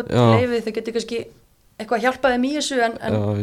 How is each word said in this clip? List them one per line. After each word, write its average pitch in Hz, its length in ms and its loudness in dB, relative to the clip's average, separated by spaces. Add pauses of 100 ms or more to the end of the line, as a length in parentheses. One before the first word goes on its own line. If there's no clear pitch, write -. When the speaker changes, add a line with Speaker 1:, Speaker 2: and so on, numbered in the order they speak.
Speaker 1:
út - 80 -8
Speaker 2:
Já. 120 140 4 (100)
Speaker 1:
leyfið, 240 300 2
þau 220 100 -6
getur 220 180 -6
kannski 233 320 -6 (560)
eitthvað 220 180 -2
að 208 60 -2
hjálpa 262 260 2
þeim 247 140 0
í 269 120 -2
þessu, 277 260 -2
en, 226 180 -2
en - 120 -4
Speaker 2:
Já, 104 300 0